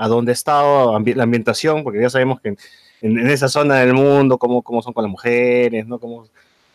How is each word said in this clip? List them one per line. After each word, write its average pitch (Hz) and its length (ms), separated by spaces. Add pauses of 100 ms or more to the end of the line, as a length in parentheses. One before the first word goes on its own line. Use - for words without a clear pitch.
a 110 40
donde 117 240
ha - 20
estado 143 640
ambi-, 110 160
la 131 100
ambientación, 120 600
porque 107 180
ya 123 80
sabemos 131 300
que 113 100
en, 101 80 (440)
en, 110 180
en 120 100
esa 135 200
zona 147 320
del 127 120
mundo, 135 440
cómo, 123 240
cómo 117 200
son 117 120
con 113 100
las 101 80
mujeres, 120 760
¿no? 117 140
Cómo, 117 300 (460)